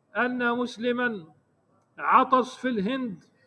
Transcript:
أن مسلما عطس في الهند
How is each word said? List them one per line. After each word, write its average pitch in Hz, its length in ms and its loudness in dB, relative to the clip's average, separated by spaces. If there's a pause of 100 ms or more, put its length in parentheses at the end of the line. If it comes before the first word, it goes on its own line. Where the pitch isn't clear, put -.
(180)
أن 247 400 0
مسلما 240 680 -4 (720)
عطس 233 580 4
في 247 120 -4
الهند 226 560 -2 (240)